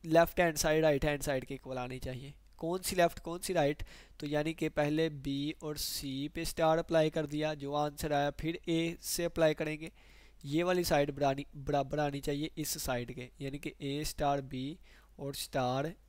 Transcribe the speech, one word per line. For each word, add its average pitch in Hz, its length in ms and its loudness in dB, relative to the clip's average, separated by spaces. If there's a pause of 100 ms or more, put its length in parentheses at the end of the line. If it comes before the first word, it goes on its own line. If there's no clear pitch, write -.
लेफ्ट 165 340 6
हैंड 165 180 4
साइड 156 260 4
राइट 147 220 4
हैंड 147 160 0
साइड 135 240 -2
के - 80 -10
इक्वल 131 240 -10
आनी 127 220 -6
चाहिए। 131 340 -8 (240)
कौन 175 220 -2
सी 185 160 -4
लेफ्ट 170 240 4
कौन 170 200 -8
सी - 140 -4
राइट? 151 300 4 (360)
तो 147 80 -6
यानी 151 260 0
कि 156 160 -2
पहले 151 400 2
बी 143 540 -4
और 151 140 -6
सी 139 500 -4
पे 165 180 -6
स्टार 160 320 4
अप्लाई 160 320 4
कर 156 160 -2
दिया, 151 280 -2
जो 143 200 -6
आंसर 147 400 0
आया 143 180 2
फिर 165 280 -4 (100)
ए 165 320 2
से - 220 -2
अप्लाई 160 300 4
करेंगे। 156 380 -6 (540)
ये 151 180 2
वाली 180 200 4
साइड 147 280 4
बरानी, 139 340 0 (100)
बराबर 143 440 -2
आनी 143 200 0
चाहिए 147 380 -2
इस 151 260 -4
साइड 123 300 -4
के, 127 160 -12 (120)
यानी 139 180 -8
कि 151 220 -8
ए 143 220 -4
स्टार 143 400 0
बी 135 340 -8 (420)
और 139 160 -8
स्टार 131 560 -2 (180)